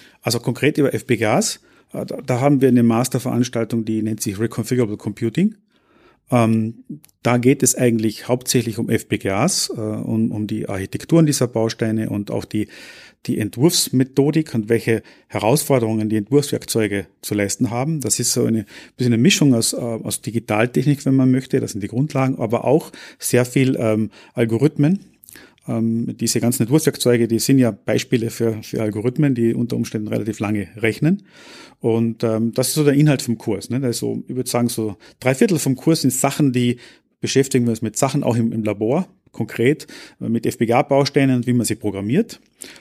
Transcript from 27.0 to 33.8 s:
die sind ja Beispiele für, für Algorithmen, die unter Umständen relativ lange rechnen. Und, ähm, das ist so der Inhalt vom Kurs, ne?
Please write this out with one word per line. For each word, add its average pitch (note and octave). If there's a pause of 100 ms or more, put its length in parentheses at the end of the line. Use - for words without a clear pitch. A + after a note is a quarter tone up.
die A2+
sind C3+
ja A#2+
Beispiele A#2
für, A2
für B2
Algorithmen, B2
die A#2
unter A#2+
Umständen A2+
relativ A2
lange G#2
rechnen. A2+ (560)
Und, A#2
ähm, A2+
das B2+
ist -
so D3+
der C#3+
Inhalt C#3+
vom A#2
Kurs, G2+
ne? B2